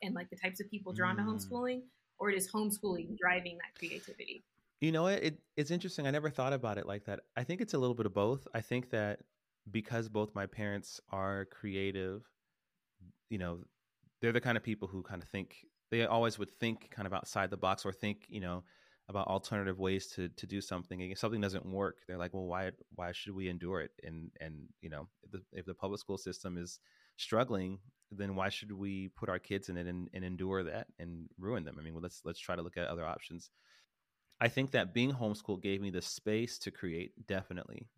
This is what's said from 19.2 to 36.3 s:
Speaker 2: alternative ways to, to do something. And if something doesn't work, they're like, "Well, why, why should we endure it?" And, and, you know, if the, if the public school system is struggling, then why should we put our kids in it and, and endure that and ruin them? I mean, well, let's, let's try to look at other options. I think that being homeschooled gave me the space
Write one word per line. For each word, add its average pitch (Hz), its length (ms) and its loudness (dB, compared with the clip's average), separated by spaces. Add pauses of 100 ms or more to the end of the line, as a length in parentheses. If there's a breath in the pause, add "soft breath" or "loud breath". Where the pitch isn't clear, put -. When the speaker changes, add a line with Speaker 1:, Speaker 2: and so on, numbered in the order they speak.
Speaker 2:
alternative 98 520 2
ways 95 280 4
to, 90 220 -2
to - 180 -12
do 98 140 -2
something. 90 400 -4
And 92 100 -4
if 98 80 -8
something 110 220 2
doesn't 95 240 0
work, 95 420 -2
they're 90 100 -6
like, 87 160 -4
"Well, 95 140 -2
why, 92 240 0 (240)
why 90 160 -4
should 98 240 -6
we 95 140 -2
endure 87 320 -2
it?" 67 100 -6 (120)
And, 82 360 -8
and, 78 300 -10 (120)
you 85 80 -10
know, 76 200 -8 (140)
if - 80 -20
the, 92 200 -8
if 87 140 -10
the 92 100 -6
public 98 240 -4
school 98 180 -4
system 90 400 -6
is 87 220 -8 (380 soft breath)
struggling, 98 600 2 (320)
then 98 240 -2
why 95 140 2
should 104 220 -4
we 98 380 -4
put - 200 -4
our 90 100 2
kids 98 300 -2
in 87 80 -2
it 87 100 -2
and, 90 260 -4
and 92 100 -4
endure 92 400 0
that 82 240 -4 (120)
and 85 380 -10
ruin 95 280 -2
them? 71 140 -10
I 76 40 -10
mean, 80 100 -8
well, 82 100 -6
let's, - 220 -8
let's 82 140 -4
try 90 160 -2
to 85 60 0
look 85 160 -6
at 87 100 0
other 85 180 -2
options. - 440 -6 (880 soft breath)
I 117 80 6
think 135 240 0
that 95 220 2
being 123 180 4
homeschooled 104 500 -2
gave 98 200 0
me 98 100 -2
the 90 100 0
space 110 580 0